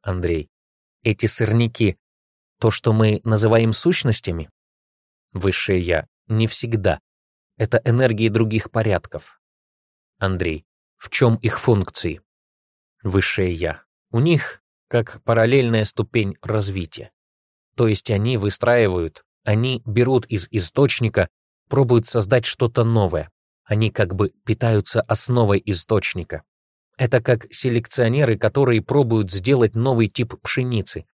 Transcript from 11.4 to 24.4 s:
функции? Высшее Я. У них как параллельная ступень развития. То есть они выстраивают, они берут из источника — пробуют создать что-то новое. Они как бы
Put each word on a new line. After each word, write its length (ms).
функции? 640
Высшее 500
Я. 300
У 80
них 420
как 340
параллельная 640
ступень 560
развития. 680
То 120
есть 220
они 280
выстраивают, 880
они 420
берут 400
из 260
источника — 800
пробуют 380
создать 380
что-то 380
новое. 460
Они 280
как 240
бы 180